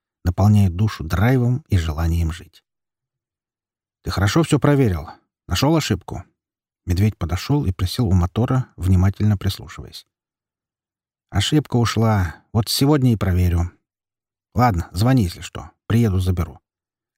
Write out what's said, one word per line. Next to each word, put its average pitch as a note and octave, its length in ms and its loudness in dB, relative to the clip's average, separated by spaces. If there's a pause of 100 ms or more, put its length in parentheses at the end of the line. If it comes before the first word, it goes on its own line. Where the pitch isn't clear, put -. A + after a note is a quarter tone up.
(240)
наполняет G2 520 2
душу G#2+ 280 -4
драйвом A#2+ 640 0
и G2 100 0
желанием E2 540 -2
жить. - 320 -16 (1400)
«Ты - 80 -8
хорошо G2+ 320 0
всё D3+ 160 2
проверил? B2+ 520 2 (380)
Нашёл C#3+ 280 0
ошибку?» - 480 -4 (640)
Медведь F#2+ 300 0
подошёл - 480 -2
и F#2+ 60 -2
присел G2 360 -4
у F2 60 2
мотора, A2+ 540 0 (100)
внимательно F#2+ 600 2
прислушиваясь. - 720 -10 (1200)
«Ошибка - 460 0
ушла. G#2+ 760 0
Вот A2 160 0
сегодня C3+ 460 2
и - 20 2
проверю. F2+ 560 0 (840)
Ладно, G#2 360 0
звони, A#2+ 320 2
если - 180 -6
что. - 300 -16 (160)
Приеду, G#2+ 320 2
заберу. F2 400 -4 (580)